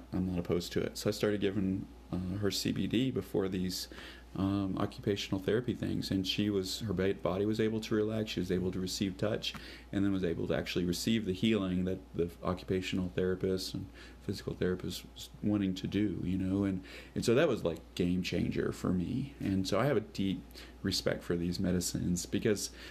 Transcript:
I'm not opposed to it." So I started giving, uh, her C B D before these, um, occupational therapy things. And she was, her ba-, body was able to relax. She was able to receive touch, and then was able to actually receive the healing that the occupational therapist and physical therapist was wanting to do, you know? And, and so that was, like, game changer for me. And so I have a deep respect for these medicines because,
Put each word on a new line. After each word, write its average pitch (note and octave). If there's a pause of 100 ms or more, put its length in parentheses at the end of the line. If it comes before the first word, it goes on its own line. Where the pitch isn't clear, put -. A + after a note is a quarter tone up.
(140)
I'm F#2
not F2+
opposed F2
to -
it." -
So -
I G#2
started G#2
giving, G2 (260)
uh, F#2
her G2+
C -
B F#2+
D B2+
before G2
these, F#2 (500)
um, G2
occupational G2+
therapy A2+
things. -
And F#2+
she G#2
was, F#2+
her G#2+
ba-, F#2+
body F#2+
was A2
able A2
to A2
relax. A2
She -
was F2+
able F2+
to F2+
receive F#2
touch, - (380)
and G2
then G2+
was F#2
able F#2
to C#2+
actually F2
receive G2
the F#2
healing F#2+
that F#2 (160)
the E2+ (140)
occupational F#2
therapist F#2
and F#2+ (360)
physical -
therapist F2+ (100)
was - (120)
wanting G2+
to -
do, G2
you F2+
know? F#2+
And, F#2+ (320)
and G2
so A#2
that D#3
was, G2
like, E2 (160)
game F2+
changer E2+
for -
me. F2+
And F#2+
so G2+
I B2+
have C#3+
a G#2
deep G2 (400)
respect -
for F2
these F2
medicines F2
because, G#2 (220)